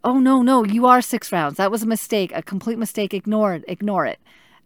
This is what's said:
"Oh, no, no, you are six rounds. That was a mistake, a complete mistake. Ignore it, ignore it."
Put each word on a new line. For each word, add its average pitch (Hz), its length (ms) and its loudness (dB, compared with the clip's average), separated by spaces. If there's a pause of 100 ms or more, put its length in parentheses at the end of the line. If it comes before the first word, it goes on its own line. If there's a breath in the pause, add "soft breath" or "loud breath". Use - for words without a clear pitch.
"Oh, 254 160 2
no, 262 220 4
no, 254 220 4
you 226 220 2
are 247 160 6
six - 300 -6
rounds. 151 260 -2
That 190 140 2
was 226 100 -2
a 220 40 -2
mistake, 214 480 -2
a 165 80 -6
complete 226 360 -6
mistake. 208 360 -6
Ignore 208 420 0
it, - 120 -10
ignore 185 380 -2
it." - 140 -8 (460 soft breath)